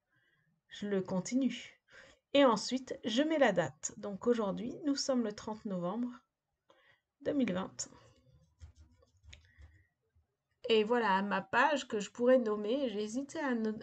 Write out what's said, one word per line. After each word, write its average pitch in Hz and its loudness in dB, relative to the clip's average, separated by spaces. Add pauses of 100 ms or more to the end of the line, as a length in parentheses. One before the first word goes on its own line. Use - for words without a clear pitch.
(680)
je - -10
le 196 0
continue. 233 -2 (680)
Et 285 8
ensuite, 254 2
je 233 0
mets 311 0
la 240 6
date. 170 -4
Donc 202 -8
aujourd'hui, 214 0 (120)
nous 277 0
sommes 254 0
le 208 -4
trente 214 -10
novembre 196 -4 (1120)
deux 285 -2
mille 254 2
vingt. - -6 (2750)
Et 220 6
voilà 208 2
ma 196 -2
page 277 2
que 214 -4
je 196 -8
pourrais 254 4
nommer, 220 -2
j'ai 208 -6
hésité 262 -8
à 269 -2
no-, 220 -2